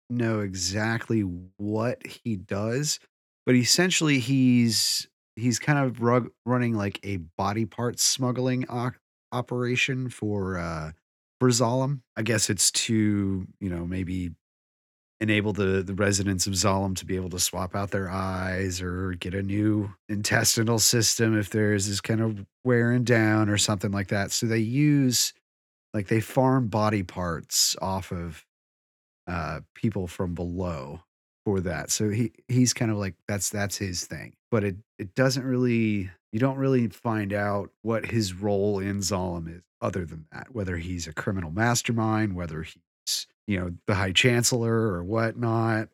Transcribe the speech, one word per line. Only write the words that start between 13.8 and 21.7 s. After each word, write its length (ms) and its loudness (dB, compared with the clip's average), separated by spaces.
maybe 440 -4
enable 340 2
the, 300 2
the 120 -6
residents 520 2
of 60 -2
Zalem 440 0
to 100 -10
be 100 -2
able 140 -4
to 80 -6
swap 360 -2
out 160 -4
their 200 -4
eyes 720 -4
or 320 -4
get 200 -8
a 80 -2
new 500 0
intestinal 680 2
system 600 2
if 120 -2
theirs 380 2